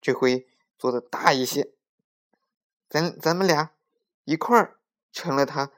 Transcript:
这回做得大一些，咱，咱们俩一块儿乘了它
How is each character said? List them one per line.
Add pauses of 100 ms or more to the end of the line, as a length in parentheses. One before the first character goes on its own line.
这
回 (300)
做
得
大
一
些， (1160)
咱，
咱
们
俩 (480)
一
块
儿 (320)
乘
了
它